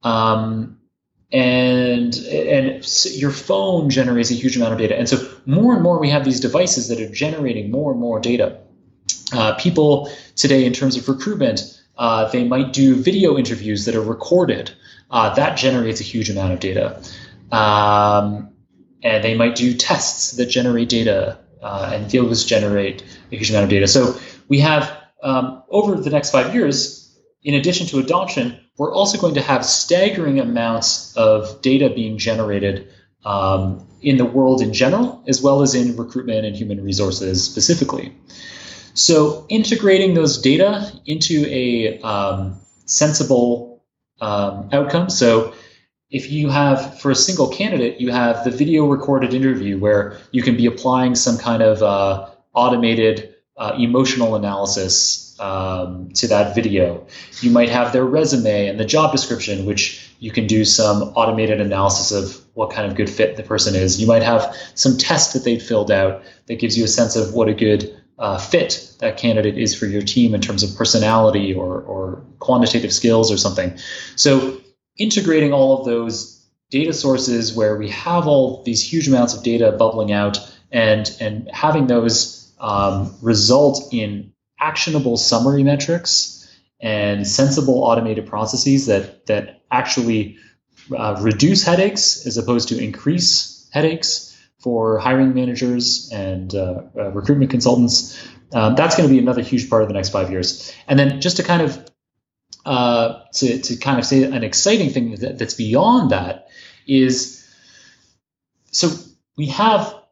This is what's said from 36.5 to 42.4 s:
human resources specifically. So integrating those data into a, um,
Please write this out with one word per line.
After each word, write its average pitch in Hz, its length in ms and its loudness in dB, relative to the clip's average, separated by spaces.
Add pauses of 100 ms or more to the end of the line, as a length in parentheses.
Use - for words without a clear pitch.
human 101 280 -6
resources 95 600 -2
specifically. - 720 -2 (800)
So 151 540 2
integrating 196 680 2
those 156 240 2
data 185 540 2 (140)
into 156 420 0
a, 120 540 -2
um, 95 580 -4 (260)